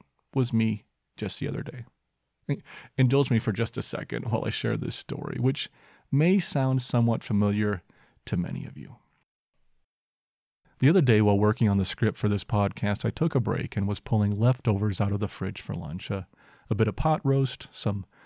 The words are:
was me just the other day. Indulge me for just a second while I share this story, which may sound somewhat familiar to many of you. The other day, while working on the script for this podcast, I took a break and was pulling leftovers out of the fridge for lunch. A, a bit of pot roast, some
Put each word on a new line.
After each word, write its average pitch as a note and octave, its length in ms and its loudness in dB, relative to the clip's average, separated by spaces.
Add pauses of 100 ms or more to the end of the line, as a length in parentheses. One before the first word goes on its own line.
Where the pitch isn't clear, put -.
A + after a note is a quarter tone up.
(340)
was B2+ 180 0
me A2 300 0 (340)
just - 220 -6
the G2+ 80 -6
other A2+ 160 -4
day. - 220 -12 (1120)
Indulge C3 320 4
me A#2 80 4
for A2 140 0
just G#2 260 -4
a G#2+ 40 -4
second - 500 -6
while A2+ 120 0
I - 60 -2
share A2 260 -2
this A2 200 -6
story, - 420 -8
which B2+ 320 -2 (400)
may F3 300 2
sound C3 420 0
somewhat A#2 400 0
familiar G#2 600 0 (440)
to - 100 -4
many F2 300 -4
of - 100 -16
you. - 200 -16 (1900)
The C3 60 6
other F3+ 120 6
day, A#2+ 200 6
while G#2 180 6
working G#2+ 300 4
on G2+ 100 4
the F#2+ 60 2
script - 340 -2
for G#2 100 0
this G#2 140 0
podcast, G#2 640 -2
I A#2+ 60 -2
took - 260 -2
a B2 40 2
break - 360 -4
and G2+ 100 0
was G2+ 140 -4
pulling G#2 320 2
leftovers G#2+ 680 0
out G2+ 120 0
of G2+ 80 -2
the G2+ 80 -2
fridge F#2+ 340 -8
for - 120 -8
lunch. E2+ 360 -8
A, F#2+ 160 -6 (420)
a - 60 -2
bit G#2 140 2
of G#2 80 -4
pot D#3 260 0
roast, C3+ 480 0
some G2+ 340 -6 (220)